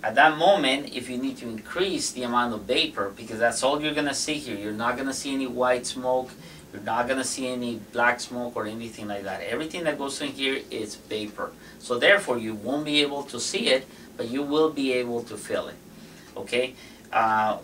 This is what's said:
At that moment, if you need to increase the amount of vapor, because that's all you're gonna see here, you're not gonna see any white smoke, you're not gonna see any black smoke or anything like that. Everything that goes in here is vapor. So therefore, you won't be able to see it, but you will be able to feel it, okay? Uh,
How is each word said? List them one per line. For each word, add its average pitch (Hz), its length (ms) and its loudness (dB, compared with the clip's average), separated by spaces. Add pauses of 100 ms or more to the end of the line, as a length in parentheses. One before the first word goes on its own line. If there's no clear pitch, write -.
At 110 100 -2
that 151 240 8
moment, 147 580 4
if 123 140 -8
you 123 80 -4
need 131 200 -4
to 120 120 -8
increase 160 640 -2
the 127 100 -8
amount 120 320 2
of 104 80 -6
vapor, 101 560 0
because 110 220 -8
that's 117 240 2
all 147 180 4
you're 151 140 0
gonna 147 180 0
see 151 220 -2
here, 117 200 -4
you're 104 160 -4
not 117 240 0
gonna 135 160 -2
see 135 220 -4
any 135 140 0
white 123 400 2
smoke, 127 420 0 (420)
you're 101 120 -12
not 120 240 0
gonna 131 160 0
see 131 240 -4
any 120 340 -2 (100)
black 120 280 2
smoke 123 360 -6
or 107 120 -2
anything 110 400 -8
like 101 160 -4
that. 95 180 -6
Everything 156 440 -4
that 147 120 2
goes 139 240 -6
in 143 80 -4
here 135 400 -2
is 110 260 -6
vapor. - 560 -6 (280)
So 123 180 -2
therefore, 151 400 4
you 110 160 -2
won't 131 320 -2
be 147 160 4
able 143 220 0
to 120 160 -8
see 190 300 0
it, 131 180 4 (280)
but 117 140 -4
you 139 140 -2
will 151 260 4
be 135 240 0
able 120 300 0
to 104 120 -10
feel 90 320 -4
it, - 100 -12 (600)
okay? 123 380 -2 (360)
Uh, 110 520 4